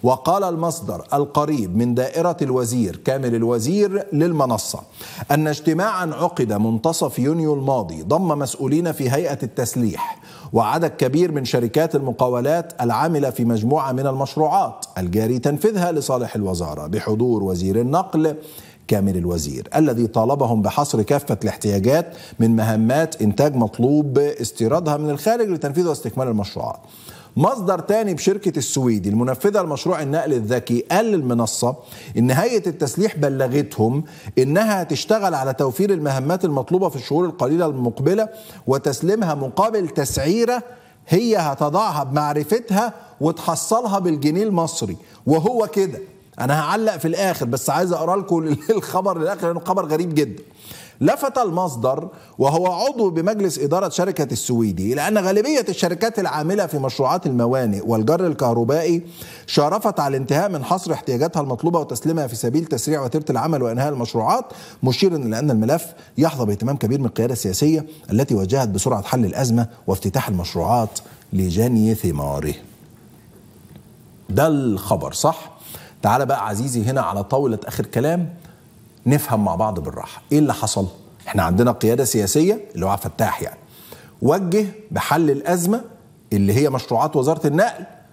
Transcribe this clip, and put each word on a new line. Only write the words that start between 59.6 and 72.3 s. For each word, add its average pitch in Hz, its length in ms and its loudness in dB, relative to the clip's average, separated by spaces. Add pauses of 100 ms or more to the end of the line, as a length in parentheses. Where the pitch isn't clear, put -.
على 139 160 0
الانتهاء 143 340 0
من 143 140 -6
حصر 180 280 -2
احتياجاتها 147 500 -2
المطلوبة 151 380 0
وتسليمها 147 460 -4
في 117 100 -8
سبيل 127 280 -2
تسريع 147 400 -2
وتيرة 147 260 -2
العمل 135 320 0
وإنهاء 127 300 -2
المشروعات، 127 520 0 (380)
مشيرا 165 340 2
إلى 113 220 -2
أن 147 120 0
الملف 123 360 2 (320)
يحظى 143 280 2
باهتمام 113 300 -2
كبير 135 240 0
من 131 60 0
القيادة - 260 0
السياسية 151 540 2 (240)
التي 117 240 4
وجهت 107 340 2
بسرعة 101 340 0
حل 127 220 0
الأزمة 117 420 2 (200)
وافتتاح 95 420 -2
المشروعات 95 720 0 (340)
لجني 107 640 2
ثماره. 73 600 -2 (1800)